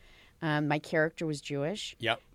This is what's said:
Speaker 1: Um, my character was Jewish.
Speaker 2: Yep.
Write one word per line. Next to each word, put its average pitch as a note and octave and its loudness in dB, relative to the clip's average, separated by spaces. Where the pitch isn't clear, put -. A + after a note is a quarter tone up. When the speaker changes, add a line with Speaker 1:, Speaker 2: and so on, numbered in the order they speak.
Speaker 1:
Um, D3+ 2
my D3+ 2
character D#3+ 0
was D3+ -4
Jewish. D3 -4
Speaker 2:
Yep. A2+ 0